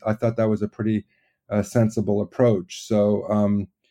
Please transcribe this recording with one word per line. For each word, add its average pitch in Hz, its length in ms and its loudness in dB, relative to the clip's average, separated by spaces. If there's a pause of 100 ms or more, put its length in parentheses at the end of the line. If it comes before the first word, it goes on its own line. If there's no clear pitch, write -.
I 110 60 0
thought 113 220 -2
that 110 120 0
was 104 140 -2
a 104 60 -2
pretty, 107 360 -2 (460)
uh, 104 120 0
sensible 104 600 0
approach. 104 640 0
So, 104 420 0
um, 104 400 0 (220)